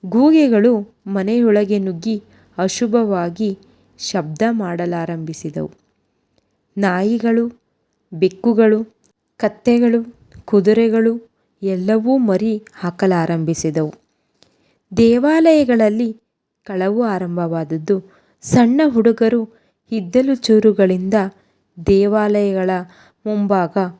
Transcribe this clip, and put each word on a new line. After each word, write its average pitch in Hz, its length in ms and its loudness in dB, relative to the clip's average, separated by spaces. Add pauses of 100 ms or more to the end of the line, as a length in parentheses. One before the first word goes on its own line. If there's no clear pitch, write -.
ಗೂಗೆಗಳು 233 880 2 (120)
ಮನೆಯೊಳಗೆ 208 720 0
ನುಗ್ಗಿ 196 440 -6 (360)
ಅಶುಭವಾಗಿ 196 1000 -2 (400)
ಶಬ್ದ 156 520 -6
ಮಾಡಲಾರಂಭಿಸಿದವು. 170 1200 -6 (1080)
ನಾಯಿಗಳು, 226 840 -2 (520)
ಬೆಕ್ಕುಗಳು, 214 840 0 (420)
ಕತ್ತೆಗಳು, 233 800 0 (280)
ಕುದುರೆಗಳು 226 840 2 (320)
ಎಲ್ಲವೂ 214 560 0
ಮರಿ 214 440 0 (120)
ಹಾಕಲಾರಂಭಿಸಿದವು. 165 1200 -2 (1000)
ದೇವಾಲಯಗಳಲ್ಲಿ 240 1200 2 (440)
ಕಳವು 196 380 -2
ಆರಂಭವಾದದ್ದು. 175 1120 -4 (300)
ಸಣ್ಣ 247 460 2
ಹುಡುಗರು 226 600 0 (440)
ಇದ್ದಲು 226 420 0
ಚೂರುಗಳಿಂದ 202 800 2 (720)
ದೇವಾಲಯಗಳ 202 840 2 (560)
ಮುಂಭಾಗ 202 520 0 (220)